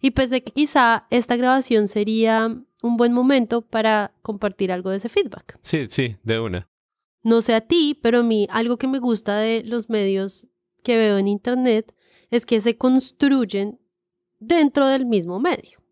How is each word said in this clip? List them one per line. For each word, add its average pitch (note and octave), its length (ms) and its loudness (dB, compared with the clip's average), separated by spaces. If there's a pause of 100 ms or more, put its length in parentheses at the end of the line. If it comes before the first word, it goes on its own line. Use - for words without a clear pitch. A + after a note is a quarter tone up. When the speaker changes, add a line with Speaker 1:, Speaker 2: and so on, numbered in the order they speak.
Speaker 1:
Y C4+ 100 2
pensé B3+ 300 0
que A3 100 -16
quizá B3+ 580 2
esta A#3+ 260 0
grabación B3 520 2
sería A3 600 0 (340)
un A#3+ 140 -2
buen A#3+ 160 2
momento B3 500 2
para A3 500 -2 (100)
compartir G3 500 -4
algo F#3 180 -6
de F#3+ 60 -2
ese G3+ 120 -8
feedback. - 540 -4
Speaker 2:
Sí, D3 280 -4
sí, A#2 320 -2
de A2+ 180 -2
una. F2+ 280 -6 (540)
Speaker 1:
No A3+ 200 2
sé A#3 120 0
a A3 60 2
ti, D4 420 0
pero A#3 180 2
a - 20 2
mí A3 280 2
algo A#3 280 -2
que C4 100 -4
me C4+ 100 -2
gusta A3 380 -2
de A3 280 -2
los A3 260 -6
medios G3 580 -4 (340)
que A#3+ 140 0
veo G#3+ 220 2
en G3 100 0
internet A#3 680 0 (360)
es A#3 160 -2
que A3+ 160 0
se A#3 160 0
construyen B3+ 1000 0 (600)
dentro C#4+ 480 2
del C4+ 180 0
mismo F#3 340 -2
medio. - 400 -4 (140)